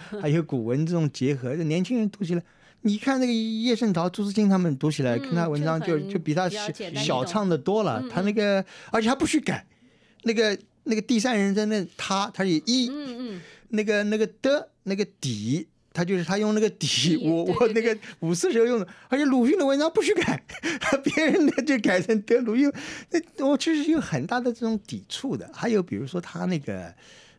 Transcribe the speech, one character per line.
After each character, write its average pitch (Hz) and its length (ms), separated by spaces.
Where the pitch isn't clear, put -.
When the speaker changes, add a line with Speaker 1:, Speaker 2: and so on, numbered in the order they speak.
Speaker 1:
<laughs> 208 160
Speaker 2:
还 160 80
有 160 140
古 131 220
文 135 220
这 170 60
种 160 180
结 135 240
合， 127 220
这 175 80
年 160 180
轻 247 160
人 214 120
读 - 140
起 170 100
来， 170 80
你 208 160
看 269 220
那 254 60
个 240 60
叶 220 420
圣 220 180
陶、 170 160
朱 202 160
自 202 80
清 208 160
他 190 100
们 165 180
读 147 140
起 147 120
来， 123 140
Speaker 1:
嗯， 117 40
Speaker 2:
跟 - 140
他 170 140
文 147 140
章 160 180
就， 156 180
Speaker 1:
就 147 60
很 196 100
Speaker 2:
就 196 40
比 151 160
他 180 140
小-， - 0
Speaker 1:
比 196 80
较 208 140
简 170 240
单 139 100
易 - 40
懂。 135 100
Speaker 2:
小 127 60
畅 208 240
的 165 80
多 196 260
了。 131 200
Speaker 1:
嗯， 127 60
Speaker 2:
他 - 140
那 202 100
个， 202 280
Speaker 1:
嗯。 190 60
Speaker 2:
而 220 100
且 220 60
他 254 60
不 269 120
许 311 140
改， - 260
那 226 100
个， 214 240
那 233 100
个 214 60
第 220 180
三 247 180
人 196 180
称 214 140
的 208 180
他， 196 360
他 196 120
是 190 60
一， 233 400
Speaker 1:
嗯， 254 440
嗯。 175 60
Speaker 2:
那 214 120
个， 208 220
那 208 120
个 214 80
的， 269 300
那 196 100
个 202 100
底， 113 460
他 175 120
就 185 120
是 175 60
他 180 160
用 214 160
那 214 60
个 214 100
底， - 160
Speaker 1:
底， 156 300
Speaker 2:
我， 165 280
Speaker 1:
对， 180 100
Speaker 2:
我 233 140
那 214 60
个 226 80
Speaker 1:
对， 226 140
对。 214 40
Speaker 2:
五 165 120
四 320 200
时 226 80
候 226 40
用 240 140
的， 185 80
而 262 100
且 294 60
鲁 262 200
迅 320 140
的 285 80
文 277 100
章 302 160
不 440 80
许 359 140
改， - 260
<laughs> 277 320
别 311 240
人 311 200
的 269 180
就 285 160
改 190 200
成 214 240
的， 240 180
鲁 214 120
迅， 277 180
那 277 80
我 285 120
其 330 160
实 302 160
有 311 100
很 139 240
大 240 140
的 247 140
这 233 80
种 226 260
抵 - 220
触 226 280
的。 87 160
还 - 160
有 208 140
比 175 140
如 120 100
说 175 140
他 170 240
那 180 120
个， 92 380